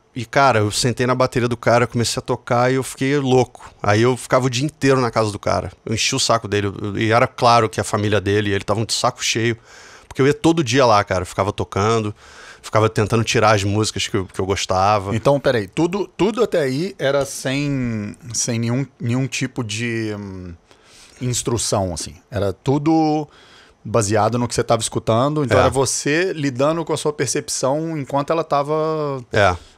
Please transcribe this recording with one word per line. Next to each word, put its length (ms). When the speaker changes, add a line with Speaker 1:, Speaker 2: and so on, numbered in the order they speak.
Speaker 1:
e, 100
cara, 340
eu 100
sentei 380
na 80
bateria 320
do 100
cara, 300
comecei 320
a 20
tocar 500
e 40
eu 80
fiquei 340
louco. 640
Aí 200
eu 140
ficava 320
o 20
dia 160
inteiro 360
na 80
casa 220
do 80
cara. 320
Eu 80
enchi 200
o 60
saco 280
dele. 200
Eu, 300
e 140
era 140
claro 440
que 120
a 20
família 380
dele, 280
eles 140
estavam 220
de 80
saco 300
cheio. 340
Porque 140
eu 60
ia 60
todo 300
dia 220
lá, 180
cara. 180
Eu 40
ficava 280
tocando, 600
ficava 280
tentando 340
tirar 300
as 100
músicas 440
que 100
eu, 80
que 140
eu 60
gostava. 680
Speaker 2:
Então, 240
peraí, 280
tudo, 400
tudo 240
até 200
aí 360
era 280
sem, 880
sem 240
nenhum, 300
nenhum 280
tipo 360
de, 540
hum, 360
instrução, 720
assim. 220
Era 200
tudo 760
baseado 520
no 100
que 60
você 100
tava 180
escutando, 640
então 140
Speaker 1:
É. 40
Speaker 2:
era 80
você 640
lidando 500
com 80
a 60
sua 160
percepção 840
enquanto 340
ela 120
tava 880
Speaker 1:
É. 240